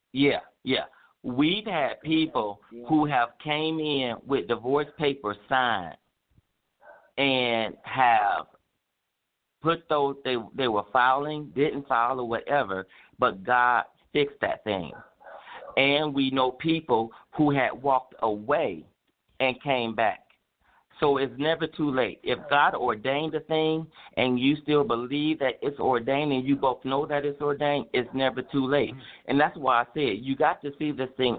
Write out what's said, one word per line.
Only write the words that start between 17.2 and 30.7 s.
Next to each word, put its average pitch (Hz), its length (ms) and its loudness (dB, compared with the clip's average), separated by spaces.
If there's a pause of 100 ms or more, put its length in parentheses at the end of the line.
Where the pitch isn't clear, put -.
who 147 160 4
had 131 220 2
walked 131 480 -2
away 110 640 -2 (540)
and 127 220 0
came 123 320 -2
back. 110 280 0 (800)
So 143 180 4
it's 131 200 -2
never 156 300 0
too 151 260 -4
late. 123 300 0
If 120 160 -2 (100)
God 147 260 4
ordained 131 600 -2
a 156 60 -6
thing 160 460 -2 (300)
and 127 200 2
you 139 260 2
still 147 200 4
believe 131 560 -2
that 131 220 0
it's 139 180 -4
ordained 135 540 0
and 131 120 0
you 139 120 2
both 131 260 0
know 135 220 -2
that 147 180 -2
it's 143 180 -4
ordained, 143 520 0
it's 123 200 -2
never 131 280 -2
too 131 260 -2
late. 127 260 0 (340)
And 135 120 2
that's 160 180 0
why 127 240 2
I 123 120 -2
said 127 280 0
you 135 140 -4
got 156 260 2
to 143 160 -8